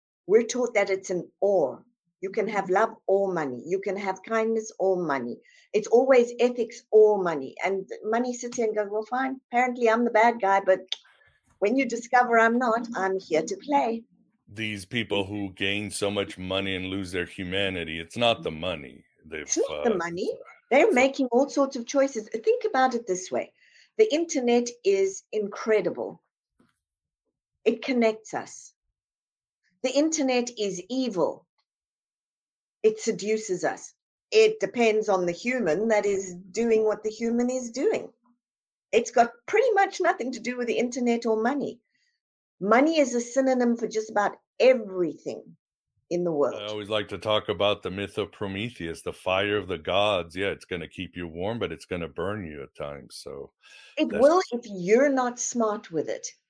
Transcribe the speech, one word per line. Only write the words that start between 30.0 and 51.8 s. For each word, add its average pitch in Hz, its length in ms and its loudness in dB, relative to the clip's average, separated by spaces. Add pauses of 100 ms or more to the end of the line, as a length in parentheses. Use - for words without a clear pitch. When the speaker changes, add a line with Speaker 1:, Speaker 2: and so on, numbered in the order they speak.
Speaker 1:
is 185 300 -4
evil. 220 580 -2 (1400)
It 220 180 2
seduces 196 640 -4
us. - 300 -6 (360)
It 220 300 4
depends 214 480 2
on 185 180 2
the 170 60 0
human 214 560 -2
that 208 160 2
is 196 300 -2
doing 220 500 0
what 208 200 -2
the 220 60 -4
human 233 400 -2
is 247 200 -6
doing. 311 420 -2 (800)
It's 233 180 2
got 233 200 4 (160)
pretty 453 260 4
much 381 280 2
nothing 320 320 4
to 226 80 -8
do 247 160 -6
with 240 100 -4
the 233 120 0
internet 240 460 0
or 220 160 2
money. 262 400 -2 (800)
Money 262 380 4
is 247 160 4
a 240 60 0
synonym 247 560 2
for 233 100 -4
just 220 240 -6
about 208 260 0 (220)
everything 185 960 0 (540)
in 175 140 0
the 170 80 0
world. 123 280 0
Speaker 2:
I 104 60 -8
always 107 220 -6
like 107 200 -2
to 98 100 -8
talk 107 300 0
about 101 340 0
the 90 80 -6
myth 98 280 -6
of 98 140 -4
Prometheus, 95 720 -8
the 85 100 -8
fire 98 440 0
of 92 120 -4
the 90 100 -4
gods. 90 560 0
Yeah, 98 140 -2
it's 78 160 -6
gonna 82 240 -8
keep - 280 -14
you 87 120 -8
warm, 95 300 -6
but 92 120 -4
it's 80 140 -14